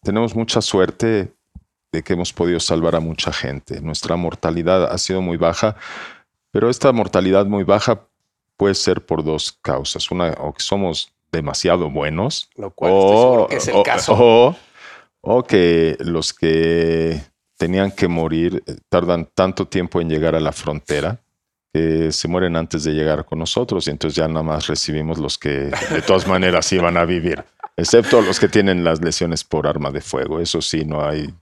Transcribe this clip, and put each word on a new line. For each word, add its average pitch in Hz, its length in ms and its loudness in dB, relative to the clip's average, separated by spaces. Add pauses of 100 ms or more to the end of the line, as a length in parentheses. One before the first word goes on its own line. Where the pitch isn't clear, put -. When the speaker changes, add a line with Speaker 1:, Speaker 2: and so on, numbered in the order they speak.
Speaker 1:
tenemos 107 320 -2
mucha 113 260 0
suerte 98 720 0 (580)
de 80 120 -4
que - 100 -2
hemos 87 200 -2
podido 87 260 0
salvar 82 360 0
a 82 40 0
mucha 80 340 -6
gente. 69 480 -10
Nuestra 78 340 -6
mortalidad 85 720 0
ha 92 120 -4
sido 95 240 -4
muy 85 160 -4
baja, 87 380 0 (760)
pero 113 180 2
esta 131 220 4
mortalidad 98 540 4
muy 101 180 -2
baja 101 380 2 (560)
puede 101 180 2
ser - 300 -2
por 80 180 -4
dos 78 380 -4
causas. - 500 -6
Una, 87 280 -2
o 73 140 -8
que - 100 -10
somos 95 480 -4 (200)
demasiado 80 580 0
buenos, 76 680 -4
Speaker 2:
Lo 98 160 -12
cual 87 220 0
estoy 98 240 6
seguro 127 260 6
Speaker 1:
o, - 40 0
Speaker 2:
que - 100 -4
es - 100 -4
el - 80 0
Speaker 1:
o, 104 80 6
Speaker 2:
caso. - 340 2
Speaker 1:
o, 120 380 8 (680)
o 123 220 0
que 85 560 4
los 82 340 -4
que 82 880 0 (360)
tenían 95 340 0
que 98 160 -2
morir, 82 600 -2
eh, - 80 -12 (120)
tardan 87 460 0
tanto 92 340 0
tiempo 90 320 -2
en 82 100 -2
llegar 78 260 0
a 80 40 0
la 78 140 -2
frontera 76 680 -6 (540)
que 80 400 0
se - 160 -4
mueren 90 260 0
antes 82 300 -4
de 78 80 0
llegar 76 320 0
con 78 140 -8
nosotros 90 480 -2
y 76 40 -2
entonces 71 240 -4
ya 80 140 0
nada 80 140 -2
más 78 240 -4
recibimos 78 500 -4
los 71 200 -6
que 73 120 -6
de 71 580 -4
todas 95 180 4
maneras 92 460 2
iban 87 240 2
a 85 80 4
vivir, 85 400 -2 (320)
excepto 113 460 4
los 95 180 0
que 104 80 4
tienen 95 380 2
las 80 160 2
lesiones 82 420 -4
por 73 240 -4
arma 73 240 -4
de 69 80 -6
fuego. 71 400 -6
Eso 85 220 -4
sí, 78 240 -4
no 76 200 -4
hay 76 360 -6